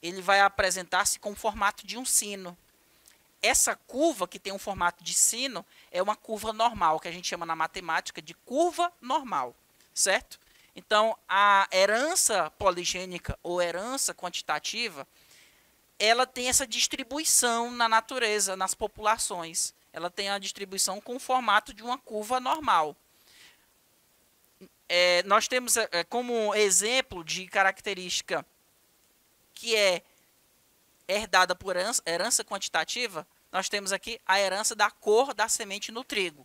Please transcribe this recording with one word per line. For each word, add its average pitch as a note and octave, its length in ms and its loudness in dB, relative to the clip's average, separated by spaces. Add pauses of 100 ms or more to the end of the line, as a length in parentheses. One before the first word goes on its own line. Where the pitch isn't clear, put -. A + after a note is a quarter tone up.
ele F#3 200 -8
vai G3 200 6
apresentar-se G3 760 2
com G#3 140 -8
o G3+ 40 -8
formato G#3 520 -4
de G3 100 -10
um B3+ 80 -8
sino. G3 500 -2 (880)
Essa A#3 340 2
curva, B3 520 0
que - 120 -16
tem G3 140 -8
um G3 60 -10
formato F3+ 440 -2
de E3 100 -6
sino, A#3 520 0 (260)
é F3+ 100 -2
uma G#3 140 0
curva A3 380 -8
normal, G#3+ 460 2
que F3+ 80 -10
a E3+ 40 -6
gente F3 160 -10
chama E3+ 180 -6
na E3 100 -4
matemática E3 680 -4
de D#3+ 120 -18
curva E4+ 580 0 (100)
normal, G3 540 -2 (380)
certo? - 460 0 (360)
Então, G#3+ 420 2 (100)
a G3 440 6
herança G#3 800 2
poligênica F3+ 920 -2
ou F3 180 -2
herança F#3+ 520 -4
quantitativa, E3+ 920 -6 (920)
ela A#3 260 4
tem B3 220 -6
essa C4 180 2
distribuição B3 1040 0
na A#3+ 200 0
natureza, A3 680 0
nas F#3+ 180 -2
populações. G#3 1000 -2 (180)
Ela E3 180 -6
tem G3 200 -6
a G3+ 100 -2
distribuição G3 600 -4
com B3 180 -10
o - 20 -8
formato A#3+ 540 2
de G#3+ 100 -18
uma A#3+ 160 -4
curva A3 400 -4
normal. B3 560 0 (1900)
É, F3 340 4
nós G3+ 240 2
temos, B3 300 0
é, E3+ 280 0
como A#3 500 -2
exemplo G#3 680 2
de E3 220 -8
característica F#3+ 1000 -2 (1080)
que A3+ 220 -2
é F#3+ 260 4 (1080)
herdada F#3 480 2
por F#3+ 200 -6
herança, F#3 300 -2
herança F#3+ 380 -2
quantitativa, F#3+ 840 -4 (240)
nós F#3+ 180 -2
temos G3+ 240 -4
aqui A3+ 320 -8
a G3 140 4
herança G3 360 0
da G#3 140 4
cor A#3 460 2
da G#3+ 120 0
semente G3+ 440 -4
no A#3 120 -10
trigo. F3 420 -4